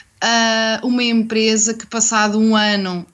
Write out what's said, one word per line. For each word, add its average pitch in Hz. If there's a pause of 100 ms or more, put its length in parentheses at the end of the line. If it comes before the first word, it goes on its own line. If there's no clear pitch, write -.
(200)
ah, 226
uma 247
empresa 220
que, -
passado 214
um 220
ano 196